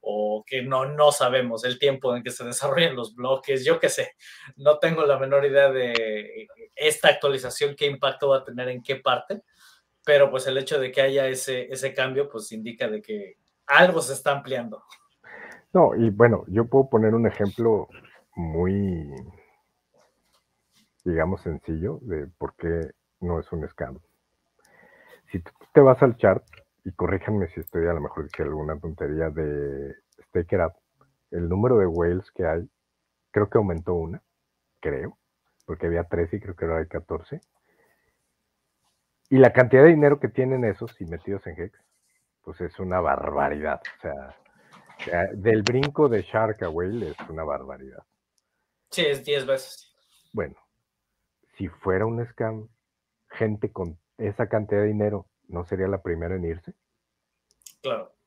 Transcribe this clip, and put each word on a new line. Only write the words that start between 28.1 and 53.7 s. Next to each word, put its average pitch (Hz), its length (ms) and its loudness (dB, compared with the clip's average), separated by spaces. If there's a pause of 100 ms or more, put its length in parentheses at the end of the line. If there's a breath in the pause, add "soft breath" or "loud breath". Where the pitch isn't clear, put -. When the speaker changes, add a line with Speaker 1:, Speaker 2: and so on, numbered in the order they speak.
Speaker 2:
dije - 180 -10
alguna 76 360 -6
tontería 78 520 -6
de 71 640 -6 (340)
Staker 90 340 -2
App, 80 140 -2 (540)
el 87 180 -4
número 110 300 4
de 95 80 4
whales 87 440 -2
que 90 160 -6
hay, 82 220 -4 (640)
creo 104 200 2
que 113 80 2
aumentó 90 360 -2
una, 82 280 -6 (580)
creo, 71 380 -6 (480)
porque 82 200 -6
había 85 180 0
trece 85 320 -4
y 101 40 -6
creo 92 140 -14
que - 120 -6
ahora 82 140 -2
hay 80 60 -6
catorce. 82 540 -10 (1900)
Y 131 80 6
la 123 140 10
cantidad 127 300 8
de 160 80 12
dinero 147 300 6
que 123 80 -2
tienen 127 360 -2
esos 110 360 -4
y 90 60 -10
metidos 90 400 -10
en 85 140 -12
Hex, - 180 -10 (640)
pues 80 180 -16
es 82 180 -10
una 92 220 -2
barbaridad. 73 800 -2 (180)
O - 40 -20
sea, 69 340 -12 (640 soft breath)
o - 40 -12
sea, 87 280 -2
del 107 300 2
brinco 139 460 0
de 107 140 0
Shark 110 400 -4
a 90 60 -6
Whale 90 420 -6
es 69 60 -14 (120)
una 80 140 -10
barbaridad. 67 600 -10 (880)
Speaker 1:
Sí, 175 160 -4
es 139 180 -2
diez 139 220 -2
veces. - 440 -6 (420)
Speaker 2:
Bueno, 76 220 -8 (1040)
si 98 120 -8
fuera 95 380 -2
un 117 200 -6
scam, 110 420 -8 (720)
gente 107 340 -4